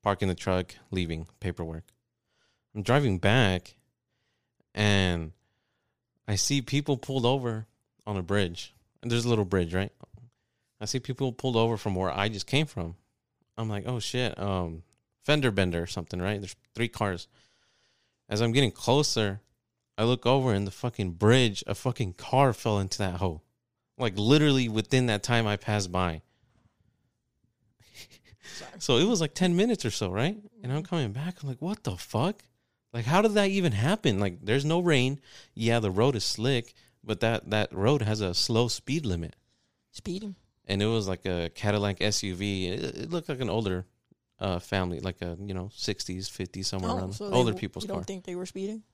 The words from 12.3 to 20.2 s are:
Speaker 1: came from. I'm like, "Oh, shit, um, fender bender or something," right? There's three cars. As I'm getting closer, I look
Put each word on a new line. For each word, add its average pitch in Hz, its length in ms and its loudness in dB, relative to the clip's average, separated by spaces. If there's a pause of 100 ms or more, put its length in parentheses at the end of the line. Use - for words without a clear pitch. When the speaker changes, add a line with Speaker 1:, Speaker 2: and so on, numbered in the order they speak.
Speaker 1:
came 147 200 2
from. 87 280 -6 (600)
I'm 110 120 -4
like, 101 180 -4
"Oh, 123 120 -4
shit, 123 400 -4
um, 90 440 -2 (400)
fender 147 280 2
bender 92 300 2
or 85 60 -4
something," 87 340 -6
right? 101 180 -2
There's 98 160 -12 (200)
three 117 140 -2
cars. 95 380 -4 (1000)
As 104 120 0
I'm 117 100 2
getting 123 200 4
closer, 107 720 0 (560)
I 107 60 0
look 120 220 2